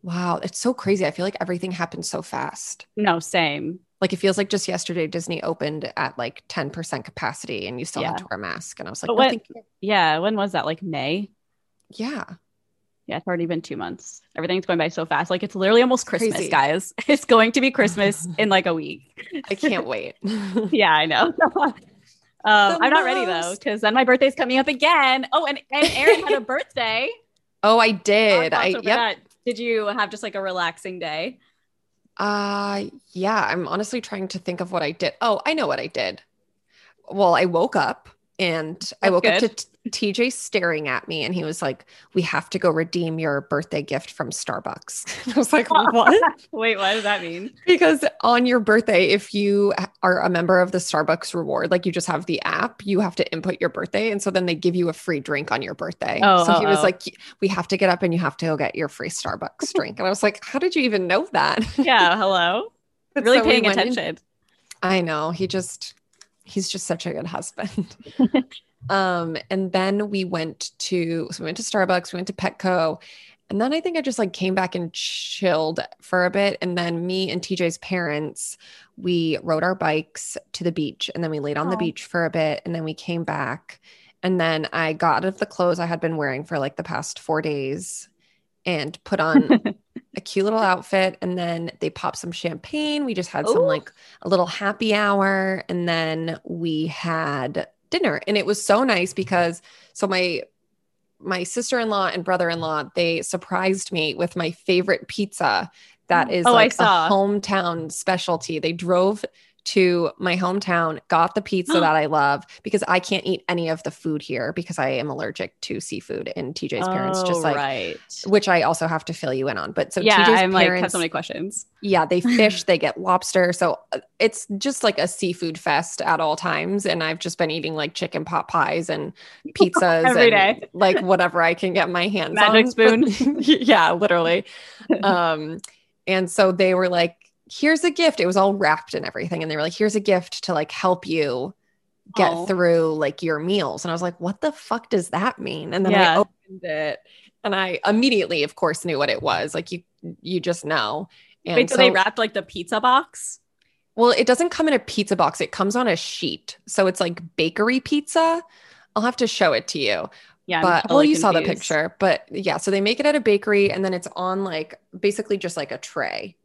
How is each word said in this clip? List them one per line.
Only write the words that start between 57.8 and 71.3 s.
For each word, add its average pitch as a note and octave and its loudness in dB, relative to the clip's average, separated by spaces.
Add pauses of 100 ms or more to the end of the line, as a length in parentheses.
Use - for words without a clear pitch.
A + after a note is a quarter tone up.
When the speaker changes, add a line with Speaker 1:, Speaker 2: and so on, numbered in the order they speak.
Speaker 1:
up F3 0
and F3 2
you E3+ 0
have D#3 -2
to E3 -4
go D#3 0
get C#3 -2
your E3 -4
free E3 -10
Starbucks - -8
Speaker 2:
<laughs> - -14
Speaker 1:
drink." - -2
And F#3 -2
I F#3 2
was G3 -2
like, G#3 0
"How - -6
did F4 0
you D#4 2
even G#3 0
know G3+ 0
that?" D3 2
<laughs> - -8
Speaker 2:
Yeah, G#3 6
hello. G3 0 (420)
Speaker 1:
But C4+ -2
Speaker 2:
Really B3 6
Speaker 1:
so - 4
we - 4
Speaker 2:
paying A3+ 4
Speaker 1:
went G3+ 2
in A#3+ 0
Speaker 2:
attention. D#3+ -6 (640)
Speaker 1:
I F#3 2
know. D#3+ -2
He F3 -4
just, - -6 (500)
he's - -4
just - -8
such E3 -4
a E3+ -6
good D#3 -8
husband. - -8
<laughs> - -20 (120)
Speaker 2:
<laughs> B3+ 2 (460)
Speaker 1:
Um, F3 0 (100)
and F#3+ -2
then G3 0
we G3 -2
went D#3+ -6
to, E3 -4